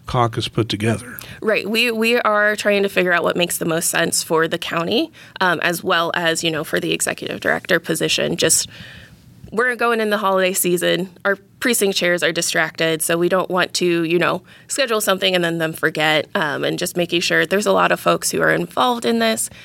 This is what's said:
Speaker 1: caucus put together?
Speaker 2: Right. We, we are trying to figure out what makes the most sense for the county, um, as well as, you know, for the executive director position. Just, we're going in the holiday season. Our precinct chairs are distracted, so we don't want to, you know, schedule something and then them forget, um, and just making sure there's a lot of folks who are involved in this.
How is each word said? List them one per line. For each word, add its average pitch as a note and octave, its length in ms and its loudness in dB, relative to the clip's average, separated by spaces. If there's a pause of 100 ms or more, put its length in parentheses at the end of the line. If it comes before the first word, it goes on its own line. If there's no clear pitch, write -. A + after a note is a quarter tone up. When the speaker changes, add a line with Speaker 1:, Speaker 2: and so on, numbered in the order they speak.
Speaker 1:
caucus A#2 400 0
put A2+ 200 0
together? G#2+ 500 -2 (240)
Speaker 2:
Right. G3+ 280 0
We, A3+ 220 0
we A3+ 280 2
are G#3 360 2
trying G3+ 280 2
to G3 60 0
figure F3+ 240 0
out E3+ 100 2
what - 140 0
makes F3 220 0
the F3 60 -4
most E3 240 0
sense E3 340 0
for D#3+ 240 2
the E3+ 100 -4
county, F#3 540 -2 (280)
um, F3 220 2
as F3 220 -2
well E3+ 320 0
as, E3 280 0
you E3+ 80 0
know, D#3 120 -2
for F3 160 -2
the F3 120 -2
executive - 480 -4
director E3+ 400 0
position. D#3+ 560 -2
Just, - 320 0 (840)
we're A#3+ 240 0
going A#3 260 0
in G#3+ 80 0
the G#3 80 2
holiday F#3+ 360 2
season. F3 560 0 (160)
Our G3 100 2 (240)
precinct A3 380 0
chairs F3 260 0
are D#3+ 80 2
distracted, E3 720 -2
so E3+ 160 0
we F3 120 2
don't F#3 200 0
want F3+ 260 0
to, E3+ 280 0
you E3 160 2
know, D#3+ 240 0 (240)
schedule A3+ 340 0
something F#3+ 340 2
and F3+ 80 2
then E3 160 0
them D#3+ 140 -2
forget, D#3 640 0
um, C#3+ 280 -2
and D#3 160 -2
just F3 180 -6
making F3 240 0
sure E3 240 2
there's G3 200 0
a G3 80 4
lot F3+ 180 4
of F3 80 0
folks E3+ 320 0
who E3 100 -2
are D#3+ 100 4
involved A#3 540 0
in A#3 140 2
this. A3+ 300 0 (160)